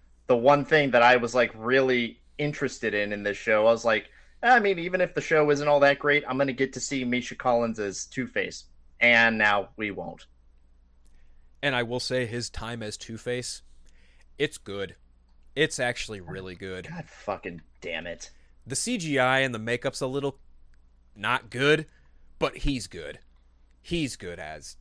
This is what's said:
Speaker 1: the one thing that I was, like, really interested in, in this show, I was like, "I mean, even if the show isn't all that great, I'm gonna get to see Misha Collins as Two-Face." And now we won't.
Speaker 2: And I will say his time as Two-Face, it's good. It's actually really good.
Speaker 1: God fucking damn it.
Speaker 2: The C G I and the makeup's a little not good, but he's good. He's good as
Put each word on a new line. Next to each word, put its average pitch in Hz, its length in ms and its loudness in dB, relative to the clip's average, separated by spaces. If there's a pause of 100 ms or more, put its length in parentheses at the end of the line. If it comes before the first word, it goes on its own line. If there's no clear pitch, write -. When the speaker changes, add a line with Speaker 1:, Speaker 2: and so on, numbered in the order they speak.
(280)
Speaker 1:
the 127 80 6
one 135 300 6
thing 143 260 4
that 120 120 8
I 123 120 8
was, 117 200 0
like, 120 200 4
really 123 640 0 (200)
interested 139 540 -4
in, 104 200 0
in 104 100 -8
this 101 140 -2
show, 107 300 4
I 117 40 8
was 117 140 2
like, 110 240 0 (340)
"I 240 160 6
mean, 196 200 0
even 180 200 -2
if 180 140 0
the 147 80 -4
show 151 280 4
isn't 147 180 2
all 147 120 6
that 139 200 6
great, 147 280 2
I'm 127 100 -4
gonna 135 140 0
get 131 220 -2
to 127 80 -8
see 131 240 -4
Misha 123 300 -4
Collins 117 440 0
as 101 260 -6
Two-Face." 107 600 -6 (340)
And 117 380 4
now 104 400 2
we 107 140 -4
won't. 85 340 -12 (1400)
Speaker 2:
And 139 140 -2
I 123 80 0
will 120 180 -6
say 127 240 -2
his 117 240 -8
time 113 340 -10
as 107 140 -10
Two-Face, 123 640 -8 (760)
it's 151 200 -2
good. 98 380 -8 (600)
It's 127 240 0
actually 123 420 -4
really 92 340 -12
good. 92 340 -10
Speaker 1:
God 85 180 -12
fucking 90 540 -10 (200)
damn 82 260 -8
it. 82 240 -14 (340)
Speaker 2:
The 123 120 -8
C 240 200 -4
G 156 220 -2
I 131 200 2
and 135 140 -2
the 110 60 -8
makeup's 120 420 -6
a 135 60 -4
little 139 300 -6 (800)
not 110 340 -2
good, 147 360 2 (540)
but 143 180 -2
he's 135 300 -2
good. 76 320 -14 (640)
He's 160 340 -6
good 87 240 -12
as 78 420 -14